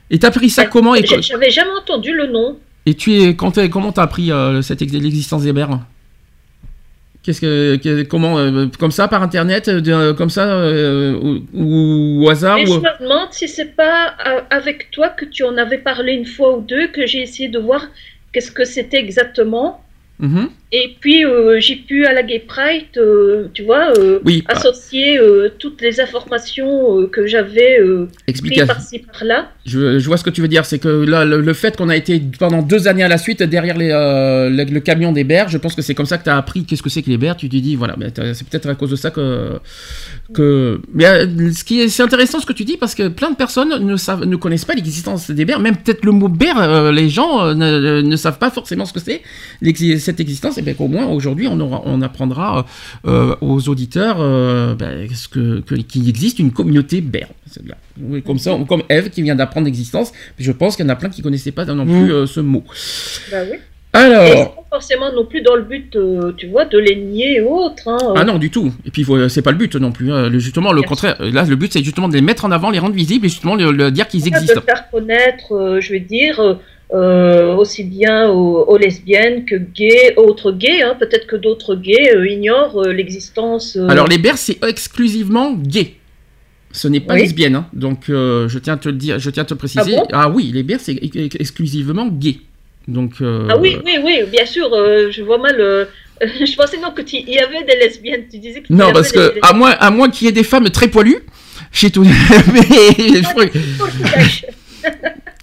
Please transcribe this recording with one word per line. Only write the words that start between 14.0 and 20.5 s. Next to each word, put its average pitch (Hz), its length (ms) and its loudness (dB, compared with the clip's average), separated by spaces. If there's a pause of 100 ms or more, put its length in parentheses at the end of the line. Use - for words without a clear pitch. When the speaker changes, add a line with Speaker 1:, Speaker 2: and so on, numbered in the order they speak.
Speaker 2:
euh, 262 220 -2
avec 277 420 -6
toi 302 160 -2
que - 160 -8
tu 277 220 -8
en 247 100 -2
avais 240 220 -2
parlé 254 340 -4
une 240 140 -4
fois 262 320 0
ou 226 40 -8
deux, 277 280 -4
que 285 180 -6
j'ai 262 140 -4
essayé 254 260 -10
de 226 120 -6
voir 269 280 -2 (460)
qu'est-ce 240 180 -6
que 247 140 -4
c'était 254 340 -4
exactement. 240 840 -2 (380)
Speaker 1:
Mhm. 170 300 0 (260)